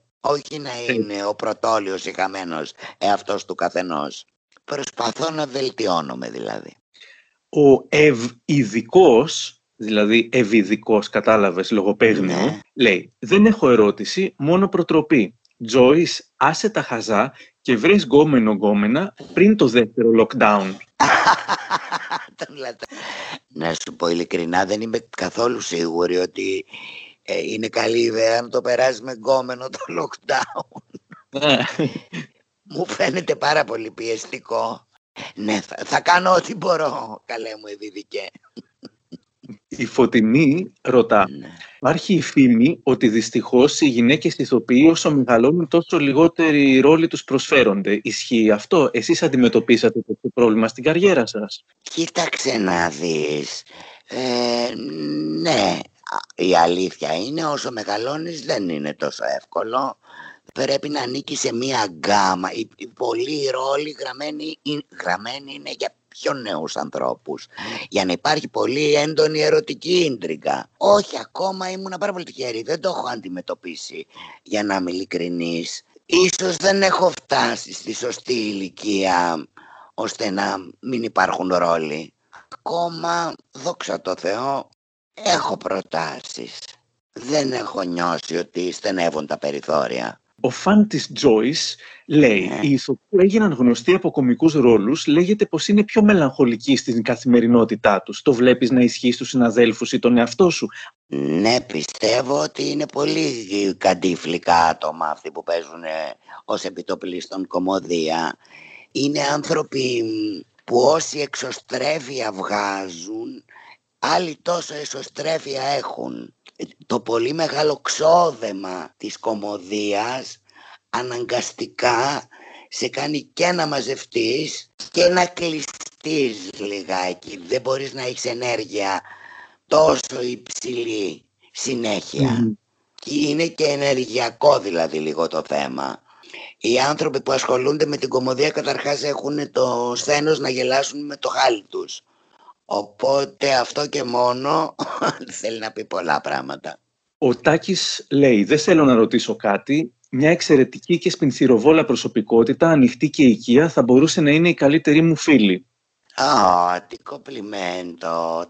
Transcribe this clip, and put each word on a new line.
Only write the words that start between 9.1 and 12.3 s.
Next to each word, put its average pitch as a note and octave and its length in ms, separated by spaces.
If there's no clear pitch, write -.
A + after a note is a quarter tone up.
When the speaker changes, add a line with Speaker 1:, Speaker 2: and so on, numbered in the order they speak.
Speaker 2:
δηλαδή A2 560
ευειδικός, G#2+ 800
κατάλαβες, G2+ 600
λογοπαίγνιο, G2 640